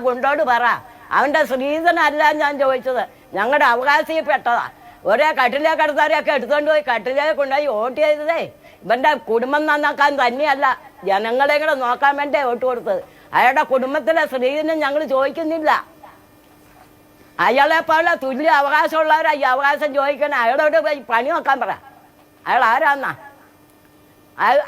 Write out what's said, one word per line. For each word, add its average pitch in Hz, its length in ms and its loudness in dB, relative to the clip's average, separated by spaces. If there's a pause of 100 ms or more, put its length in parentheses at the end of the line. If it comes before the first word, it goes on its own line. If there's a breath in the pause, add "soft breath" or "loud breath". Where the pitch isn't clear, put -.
ഗുണ്ടോട് 269 440 0
പറ, 240 140 2 (520 loud breath)
അവന്റെ 285 340 2
ശ്രീധനല്ല 302 720 0 (200)
ഞാൻ 294 100 0 (100)
ചോദിച്ചത്, 254 420 -2 (320 loud breath)
ഞങ്ങളുടെ 269 380 2
അവകാശിൽപ്പെട്ടതാ. 277 920 0 (440 loud breath)
ഒരേ 277 180 2 (100)
കട്ടിലേ 294 400 2
കിടന്നവരെയൊക്കെ 302 600 0
എടുത്തോണ്ട് 294 340 -2
പോയി 302 180 0
കട്ടിലേ 247 340 -2 (140)
കൊണ്ടുപോയി 277 280 0 (100)
വോട്ട് 240 260 -4
ചെയ്തതേ 302 380 0 (440 loud breath)
ഇവന്റെ 247 260 0 (200)
കുടുംബം 254 400 0
നന്നാക്കാൻ 294 500 2
തന്നെയല്ല, 277 460 0 (420)
ജനങ്ങളെ 240 540 0
കൂടെ 311 120 0 (100)
നോക്കാൻ 247 360 2
വേണ്ടി 285 180 -2 (100)
വോട്ട് 240 200 -4
കൊടുത്തത്. 214 340 -4 (340 loud breath)
അയാളുടെ 269 360 4
കുടുംബത്തിലെ 294 500 0 (120)
ശ്രീധനം 302 500 -2
ഞങ്ങൾ 285 180 -2 (120)
ചോദിക്കുന്നില്ല. 311 560 -2 (1700)
അയാളെ 277 500 4
പോലെ 330 240 2 (100)
തുല്യ 269 260 -2 (120)
അവകാശമുള്ളവരാ 311 800 2
ഈ 277 40 -2 (100)
അവകാശം 285 440 -4
ചോദിക്കണേ. 285 460 -2
അയാളോട് 302 420 2
പോയി 294 120 -4 (120)
പണി 240 240 0
നോക്കാൻ 277 300 0
പറ. 185 80 -6 (760)
അയാൾ 233 140 2 (100)
ആരാന്നാ? 277 400 0 (1300)
അയ-, 247 300 2